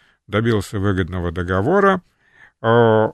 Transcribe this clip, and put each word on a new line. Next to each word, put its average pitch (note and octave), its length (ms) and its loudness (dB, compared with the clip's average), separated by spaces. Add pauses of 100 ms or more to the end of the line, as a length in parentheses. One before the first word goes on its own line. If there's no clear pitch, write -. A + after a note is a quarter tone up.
(280)
добился G#2+ 520 -2
выгодного F2+ 520 -2
договора. B2+ 680 0 (600)
Э, A2+ 520 4